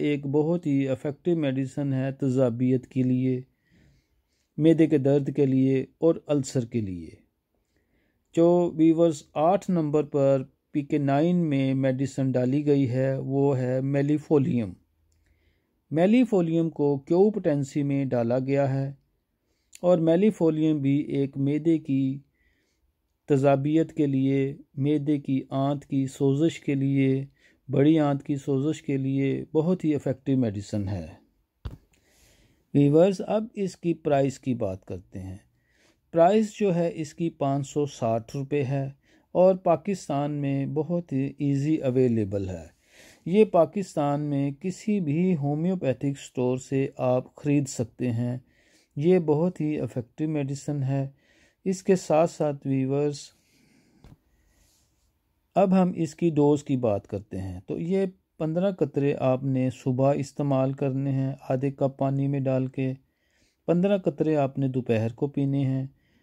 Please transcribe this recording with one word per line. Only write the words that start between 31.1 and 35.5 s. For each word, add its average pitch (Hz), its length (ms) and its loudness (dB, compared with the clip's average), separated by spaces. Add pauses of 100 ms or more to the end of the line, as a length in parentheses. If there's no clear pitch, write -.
व्यूअर्स, 156 460 4
अब 220 360 -4
इसकी 180 380 -4
प्राइस 139 440 0
की 127 160 -2
बात 98 300 -6
करते - 340 -12
हैं। 95 220 -12 (760)